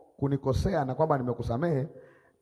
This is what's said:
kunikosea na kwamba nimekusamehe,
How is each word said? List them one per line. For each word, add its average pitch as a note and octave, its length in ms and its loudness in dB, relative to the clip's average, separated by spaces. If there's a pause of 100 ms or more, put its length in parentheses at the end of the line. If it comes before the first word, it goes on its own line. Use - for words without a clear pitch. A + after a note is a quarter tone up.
(180)
kunikosea C#3 680 0
na B2+ 100 -4
kwamba D#3 220 2
nimekusamehe, B2+ 680 0 (540)